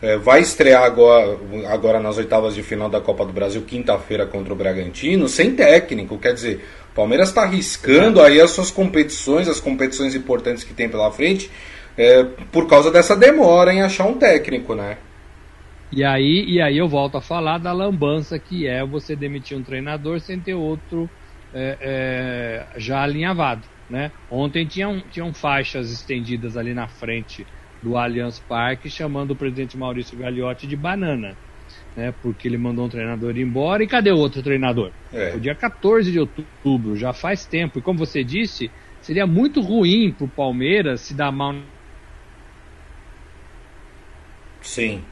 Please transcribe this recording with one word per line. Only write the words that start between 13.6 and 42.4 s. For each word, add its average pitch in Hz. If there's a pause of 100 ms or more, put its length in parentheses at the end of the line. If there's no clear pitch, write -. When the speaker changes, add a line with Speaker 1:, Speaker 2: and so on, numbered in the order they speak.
Speaker 1:
em 190
achar 190
um 247
técnico, 156
né? 104 (920)
Speaker 2:
E 135
aí, 139
e 175
aí 143
eu 175
volto 139
a 127
falar 165
da 175
lambança 160
que 170
é 127
você 143
demitir 143
um 131
treinador 147
sem 185
ter 185
outro, 165 (460)
é, 131
é, 127
já 131
alinhavado, 147 (280)
né? 139 (200)
Ontem 143
tinham, 190 (100)
tinham 170
faixas 135
estendidas 117
ali 120
na 120
frente 113 (380)
do 117
Allianz 120
Parque 123
chamando 143
o 135
presidente 131
Maurício 123
Gagliotti 123
de 143
banana, 147 (600)
né? 120 (120)
Porque 120
ele 120
mandou 120
um 120
treinador 117
embora 135
e 220
cadê 214
o 175
outro 139
treinador? 127 (240)
Speaker 1:
É. 95
Speaker 2:
O -
dia 139
quatorze 214
de 170
outubro, 131
já 123
faz 185
tempo. 165
E -
como 180
você 151
disse, 135 (280)
seria 185
muito 247
ruim 196
pro 139
Palmeiras 135
se -
dar 139
mal 139 (3000)